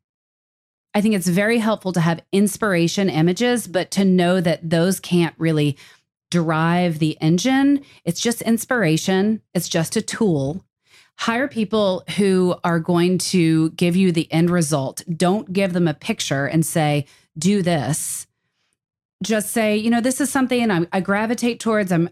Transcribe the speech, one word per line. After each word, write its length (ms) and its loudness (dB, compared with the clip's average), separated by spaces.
I 80 0
think 140 2
it's 120 -2
very 300 2
helpful 360 -2
to 80 0
have 300 0
inspiration 800 0
images, 580 0
but 240 -4
to 140 0
know 340 4
that 300 -2
those 300 2
can't 400 0
really 360 0
drive 720 0
the 200 0
engine. 640 2
It's 160 -4
just 220 -4
inspiration. 1000 0
It's 120 -4
just 280 -2
a 60 0
tool. 640 -2
Hire 300 -2
people 560 -2
who 460 2
are 160 0
going 400 2
to 520 2
give 240 0
you 160 4
the 200 -2
end 180 2
result. 540 -2
Don't 380 0
give 200 0
them 140 2
a 60 0
picture 540 -4
and 180 0
say, 400 0
"Do 240 2
this." 640 -4
Just 280 -2
say, 260 0
"You 140 0
know, 100 2
this 180 -2
is 120 -2
something 400 0
I, 200 0
I 100 -2
gravitate 580 -2
towards. 320 0
I'm, 200 0